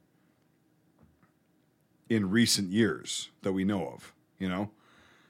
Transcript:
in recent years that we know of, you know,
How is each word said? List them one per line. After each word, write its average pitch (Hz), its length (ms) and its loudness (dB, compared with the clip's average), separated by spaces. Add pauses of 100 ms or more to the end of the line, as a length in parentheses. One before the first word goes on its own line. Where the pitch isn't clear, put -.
(2000)
in 104 220 2
recent 107 400 2
years 98 580 0 (140)
that 101 80 0
we 95 120 0
know 95 240 0
of, - 240 -16 (280)
you 95 100 -4
know, 98 220 -4 (580)